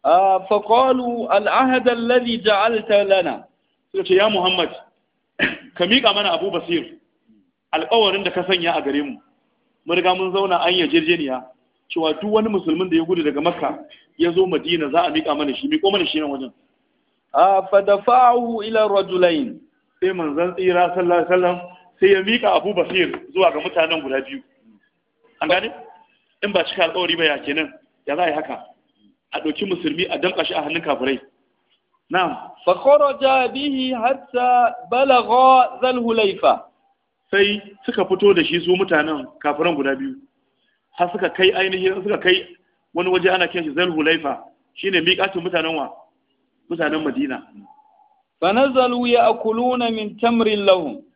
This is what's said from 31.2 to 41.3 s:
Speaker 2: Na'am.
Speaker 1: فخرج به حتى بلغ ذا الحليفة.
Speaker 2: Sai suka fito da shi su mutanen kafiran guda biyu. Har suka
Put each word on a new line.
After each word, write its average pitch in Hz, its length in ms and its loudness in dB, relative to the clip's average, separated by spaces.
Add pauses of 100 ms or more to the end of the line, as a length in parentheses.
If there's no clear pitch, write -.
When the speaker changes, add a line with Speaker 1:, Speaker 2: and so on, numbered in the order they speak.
Speaker 2:
Na'am. 165 260 -2 (300)
Speaker 1:
فخرج 269 580 4 (300)
به 262 400 -4 (100)
حتى 247 680 0 (180)
بلغ 247 360 4 (540)
ذا 254 80 2
الحليفة. 220 680 2 (720)
Speaker 2:
Sai 202 320 2 (240)
suka 214 180 -2
fito 190 300 4
da 165 100 4
shi 170 160 -2
su 175 160 2
mutanen 156 480 0 (180)
kafiran 151 320 -2
guda 139 220 -2
biyu. 135 200 -8 (840)
Har 175 140 0
suka 190 180 -2